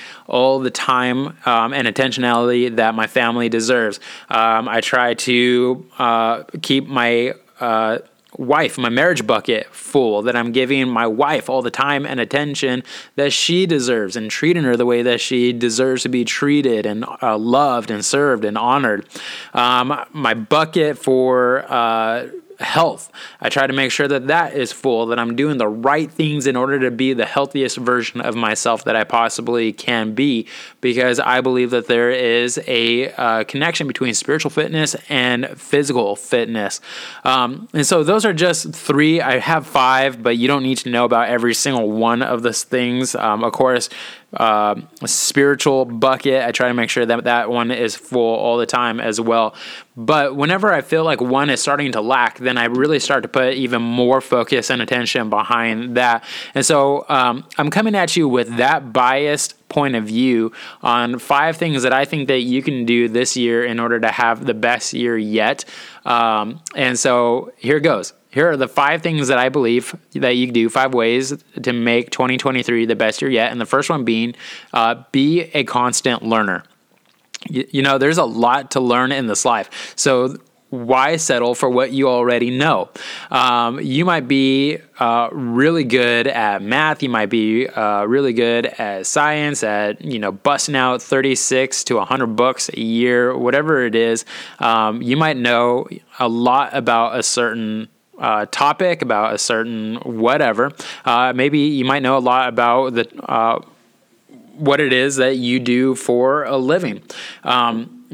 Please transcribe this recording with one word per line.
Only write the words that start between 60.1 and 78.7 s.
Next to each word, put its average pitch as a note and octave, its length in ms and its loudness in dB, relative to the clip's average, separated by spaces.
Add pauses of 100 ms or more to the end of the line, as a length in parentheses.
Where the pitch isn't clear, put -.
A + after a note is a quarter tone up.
on A#2+ 380 0
five D3+ 360 2
things D3+ 280 -2
that B2+ 80 2
I C3+ 120 2
think C#3+ 220 -4
that C3 140 2
you B2+ 200 0
can C3 240 -2
do A#2+ 240 2
this A#2+ 280 -2
year A#2+ 280 0
in A#2 140 -4
order A#2 220 2
to A2+ 80 4
have A#2 380 0
the A#2+ 80 0
best A#2 400 -2
year A#2+ 220 -2
yet. A2 480 -2 (400)
Um, A2+ 540 0 (160)
and B2+ 240 -2
so B2 580 0
here C#3+ 220 0
goes. C#3 360 -2 (160)
Here D#3+ 200 2
are D3+ 60 0
the C3 100 0
five D3 340 0
things D#3 280 -2
that C3 100 4
I B2+ 100 2
believe B2 460 0 (200)
that C3 200 0
you B2 140 0
can B2 60 -4
do, A2+ 140 4
five C3 240 0
ways B2 400 2 (300)
to B2 100 -2
make A#2+ 380 0
twenty B2+ 260 0
twenty-three B2 480 0
the A2+ 120 0
best A2 260 0
year C#3 80 0
yet. A#2 220 2
And A#2+ 80 -6
the A2 60 -4
first C#3 220 0
one D3+ 160 0
being, A2+ 300 0 (380)
uh, A#2 400 0
be D3 300 2 (120)
a D3 80 2
constant B2 600 -2
learner. G#2+ 400 0 (840)
Y-, B2+ 220 -6
you C3+ 100 -2
know, C3+ 160 2
there's D3+ 220 2
a E3 60 4
lot A#2+ 480 0